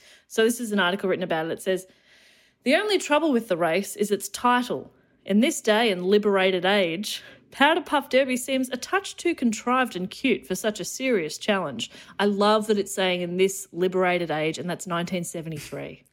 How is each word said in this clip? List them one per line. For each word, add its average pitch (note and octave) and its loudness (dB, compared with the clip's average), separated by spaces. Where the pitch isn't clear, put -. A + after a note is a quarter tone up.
So A3 2
this A#3+ 0
is G#3+ -8
an G3+ 0
article F#3 0
written F3 0
about E3 -2
it. D#3+ -4
It - -8
says, F#3 -2
"The C4+ 4
only G4+ 2
trouble D4+ 2
with A3+ 0
the F3 0
race E3+ 0
is G#3 -2
its G3+ -2
title. B3 0
In G3+ 4
this D#4 2
day G#3+ 2
and F3+ -2
liberated F#3+ 4
age, G3 0
Powder D#4 4
Puff C#4 -2
Derby B3+ 2
seems C4 -2
a C4 -8
touch - -4
too E4+ -2
contrived B3 0
and F3+ -6
cute - 0
for F#3 -4
such G#3 -2
a E3+ -8
serious G#3+ -2
challenge." F3 -2
I G3+ 2
love G#3 2
that G#3 2
it's G3+ -4
saying F3+ 0
"in F3 -4
this F#3+ 2
liberated F3+ 0
age," D#3 -2
and F3 -6
that's D#3 -8
nineteen F3 -4
seventy-three. D3+ -10